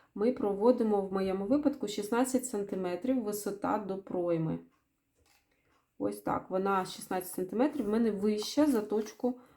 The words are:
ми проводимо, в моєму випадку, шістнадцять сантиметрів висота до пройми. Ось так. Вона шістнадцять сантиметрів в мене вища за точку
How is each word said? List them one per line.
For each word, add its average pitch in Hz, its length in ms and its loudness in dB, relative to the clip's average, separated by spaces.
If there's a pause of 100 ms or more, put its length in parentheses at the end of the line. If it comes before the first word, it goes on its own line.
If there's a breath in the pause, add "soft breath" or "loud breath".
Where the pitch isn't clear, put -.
(140 loud breath)
ми 214 180 2
проводимо, 214 720 2
в 190 100 -4
моєму 190 340 0
випадку, 277 420 2
шістнадцять 240 580 0
сантиметрів 202 760 -2
висота 202 560 -2
до 190 200 -4
пройми. 170 600 0 (1400)
Ось 202 220 -4
так. - 300 -4
Вона 190 340 2
шістнадцять - 480 -6
сантиметрів 226 540 0
в - 20 -4
мене 226 220 2
вища 208 560 2
за 254 140 4
точку 220 580 -2 (180 loud breath)